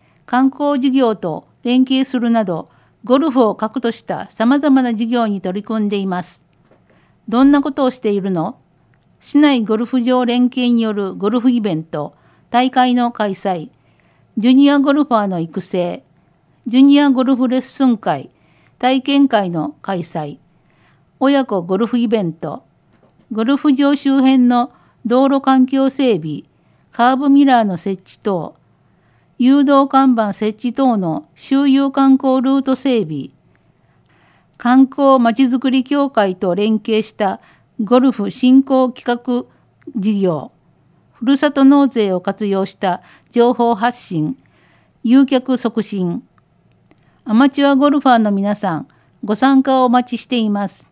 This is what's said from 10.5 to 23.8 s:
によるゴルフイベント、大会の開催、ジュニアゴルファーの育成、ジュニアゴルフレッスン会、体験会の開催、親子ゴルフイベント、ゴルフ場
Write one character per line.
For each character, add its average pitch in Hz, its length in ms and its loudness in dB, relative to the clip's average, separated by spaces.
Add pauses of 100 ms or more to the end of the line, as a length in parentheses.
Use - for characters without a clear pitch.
に 233 80 2
よ 220 120 -2
る 190 220 -6
ゴ 190 140 -2
ル 247 100 0
フ 247 120 0
イ 240 80 0
ベ 202 160 -2
ン 156 80 -6
ト、 151 320 -10 (340)
大 254 220 0
会 254 220 2
の 240 180 0
開 208 200 -4
催、 185 380 -6 (680)
ジ 226 120 2
ュ 254 40 6
ニ 277 180 6
ア 285 80 2
ゴ 277 140 2
ル 294 100 2
フ 294 100 -6
ァ 214 100 2
ー 202 40 -2
の 180 120 -4
育 165 200 -6
成、 180 440 -6 (640)
ジ 233 100 -2
ュ 269 40 6
ニ 285 200 6
ア 285 80 4
ゴ 254 140 2
ル 262 120 0
フ 254 120 0
レ 254 100 0
ッ 247 40 -2
ス - 240 -4
ン 240 120 2
会、 147 320 -6 (500)
体 262 220 0
験 277 260 2
会 208 220 0
の 160 320 -6
開 196 180 -6
催、 151 400 -10 (800)
親 277 260 2
子 196 160 -4
ゴ 185 160 -4
ル 220 100 -2
フ 247 100 -4
イ 233 100 0
ベ 214 140 0
ン 165 120 -4
ト、 - 300 -12 (680)
ゴ 220 120 -4
ル 269 140 0
フ 294 160 2
場 285 220 0